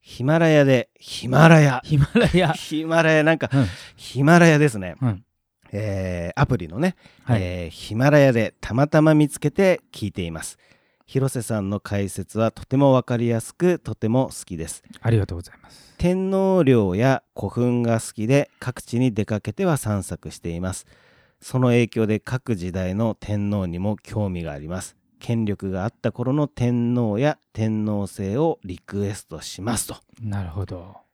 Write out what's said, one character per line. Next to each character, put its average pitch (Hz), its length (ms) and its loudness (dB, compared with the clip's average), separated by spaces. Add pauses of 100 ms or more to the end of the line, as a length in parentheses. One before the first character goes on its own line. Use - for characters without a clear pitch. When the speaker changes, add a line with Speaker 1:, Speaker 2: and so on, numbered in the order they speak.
Speaker 1:
ヒ - 240 -12
マ 160 160 2
ラ 165 80 4
ヤ 151 160 6
で、 131 340 2
ヒ - 300 -12
マ 143 180 8
ラ 165 140 10
ヤ。 135 240 2
Speaker 2:
ヒ 151 120 0
マ 143 180 4
ラ 220 200 4
ヤ。 175 160 4
Speaker 1:
<laughs> - 20 -2
ヒ 156 320 -6
マ 165 200 2
ラ 160 80 4
ヤ、 156 100 4
な 160 120 4
ん 139 40 -2
か、 127 160 -4
Speaker 2:
う - 20 4
ん。 131 100 4 (280)
Speaker 1:
ヒ - 300 -4
マ 170 160 8
ラ 170 80 8
ヤ 151 100 6
で 151 100 4
す 110 120 -4
ね。 90 200 -10
Speaker 2:
う 127 60 -2
ん。 104 180 -4 (460)
Speaker 1:
え 95 680 -6
ー、 123 40 -2
ア 139 40 6
プ 123 140 -2
リ 82 80 -8
の 87 140 -10
ね、 180 160 -2 (260)
Speaker 2:
は 120 160 0
い。 - 20 0
Speaker 1:
え 90 280 -6
ー、 - 20 -
ヒ - 240 -14
マ 131 160 2
ラ 147 80 6
ヤ 135 140 6
で 113 280 0
た - 140 -8
ま 139 140 2
た 156 120 4
ま 156 140 6
見 151 140 4
つ - 100 -10
け - 140 -2
て 185 280 2 (120)
聞 - 160 -8
い 87 40 -6
て 95 100 -6
い 82 100 -6
ま 80 100 -12
す。 - 160 -14 (480)
広 135 260 -2
瀬 120 100 -6
さ 107 180 -4
ん 98 100 -4
の 104 80 -4
解 101 300 -4
説 101 320 -8
は 113 100 2
と - 140 -18
て 131 120 -4
も 139 160 6
わ 127 120 2
か 123 120 -4
り 117 120 -2
や 117 120 0
す - 140 -16
く、 175 240 0
と 110 160 -10
て 110 140 -4
も 123 280 0
好 - 80 -16
き 90 120 -12
で 80 100 -8
す。 - 160 -16 (180)
Speaker 2:
あ - 80 -2
り 113 100 4
が 98 100 0
と 87 80 -8
う - 20 -8
ご 85 40 -12
ざ - 100 -20
い - 100 -20
ま - 80 -20
す。 - 280 -20
Speaker 1:
天 185 340 0
皇 190 320 2
陵 107 320 4
や 131 260 2 (140)
古 107 120 -6
墳 120 340 0
が 113 180 0
好 - 120 -12
き 107 140 -6
で、 139 320 2
各 - 220 -10
地 - 180 -6
に 127 160 0
出 101 100 -2
か 107 160 -4
け - 120 -8
て 196 120 -4
は 165 120 2
散 104 260 -2
策 82 300 -10
し - 80 -20
て 87 100 -8
い 85 100 -6
ま 92 120 -4
す。 - 140 -12 (560)
そ - 160 -6
の 123 100 2
影 120 200 4
響 110 180 -2
で 107 140 -2
各 - 340 -6
時 90 160 -6
代 92 240 -4
の 107 240 -2
天 104 320 -4
皇 101 160 -2
に 85 120 -8
も 101 180 -4
興 104 320 -6
味 87 140 -6
が 78 100 -8
あ 71 60 -12
り 76 100 -14
ま 90 140 -8
す。 - 120 -16 (240)
権 113 280 -4
力 98 240 -6
が 92 140 -4
あ - 40 -2
っ - 20 -4
た - 220 -6
頃 127 220 -4
の 147 120 0
天 120 480 -2
皇 110 240 -2
や 143 200 -2 (160)
天 110 320 -2
皇 101 200 -4
制 98 300 -8
を 160 260 -2
リ 90 160 -12
ク 101 280 -6
エ 101 80 -6
ス - 120 -18
ト 80 140 -14
し - 220 -14
ま 113 160 -4
す - 100 -8
と。 - 80 -14 (260)
Speaker 2:
な 101 220 -6
る 85 60 -12
ほ 92 160 -8
ど。 92 320 -16 (160)